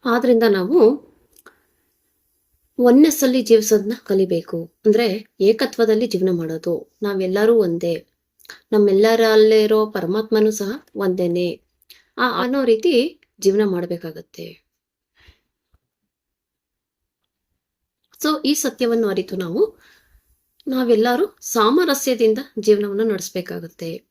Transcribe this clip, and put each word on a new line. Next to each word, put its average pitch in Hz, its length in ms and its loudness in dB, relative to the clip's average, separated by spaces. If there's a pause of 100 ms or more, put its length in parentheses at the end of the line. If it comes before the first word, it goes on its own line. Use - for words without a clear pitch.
ಆದ್ರಿಂದ 233 440 2
ನಾವು 226 640 2 (1700)
ಒನ್ನೆಸ್ 277 440 4
ಅಲ್ಲಿ 254 180 2
ಜೀವಿಸೋದನ್ನ 214 520 2 (100)
ಕಲಿಬೇಕು. 175 680 -2 (140)
ಅಂದ್ರೆ 214 400 2 (160)
ಏಕತ್ವದಲ್ಲಿ 220 680 0
ಜೀವನ 185 300 -2
ಮಾಡೋದು. 160 680 -8
ನಾವೆಲ್ಲರೂ 202 520 0
ಒಂದೇ, 170 520 -2 (640)
ನಮ್ಮೆಲ್ಲರಲ್ಲೇ 220 920 4
ಇರೋ 214 220 2
ಪರಮಾತ್ಮನೂ 214 680 -2
ಸಹ 208 340 -8 (100)
ಒಂದೇನೆ, 180 680 -4 (560)
ಆ 247 260 -2
ಅನ್ನೋ 262 200 -2
ರೀತಿ 247 580 0 (180)
ಜೀವನ 196 260 0
ಮಾಡ್ಬೇಕಾಗತ್ತೆ. 170 1000 -10 (3500)
So 302 240 -4
ಈ 285 80 0
ಸತ್ಯವನ್ನು 233 540 -2
ಅರಿತು 185 280 -6
ನಾವು, 190 420 -4 (920)
ನಾವೆಲ್ಲರೂ 247 720 0
ಸಾಮರಸ್ಯದಿಂದ 247 1000 0 (200)
ಜೀವನವನ್ನು 208 440 0
ನಡೆಸ್ಬೇಕಾಗತ್ತೆ. 180 1080 -8